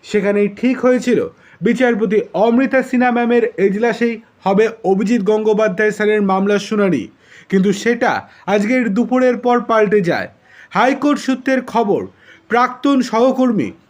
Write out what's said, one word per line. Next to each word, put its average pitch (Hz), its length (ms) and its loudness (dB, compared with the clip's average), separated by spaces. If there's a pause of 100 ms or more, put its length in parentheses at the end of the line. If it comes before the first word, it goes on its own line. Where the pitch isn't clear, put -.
সেখানেই 208 440 0
ঠিক 240 320 -2
হয়েছিল 247 400 0 (420)
বিচারপতি 226 600 0 (120)
অমৃতা 240 500 2
সিনহা 247 280 0
ম্যামের 240 320 2 (140)
এজলাসেই 226 640 0 (240)
হবে 202 240 2 (140)
অভিজিৎ 196 400 0
গঙ্গোপাধ্যায় 214 680 0
স্যারের 214 300 0
মামলার 196 380 0
শুনানি, 196 480 -2 (420)
কিন্তু 190 240 2
সেটা 226 480 0 (240)
আজকের 214 480 0
দুপুরের 247 440 0
পর 240 240 0
পাল্টে 214 400 2
যায়। 147 260 -2 (420)
হাইকোর্ট 277 500 0
সূত্রের 262 420 -2
খবর, 202 460 -2 (400)
প্রাক্তন 247 540 0
সহকর্মী 233 680 0 (180)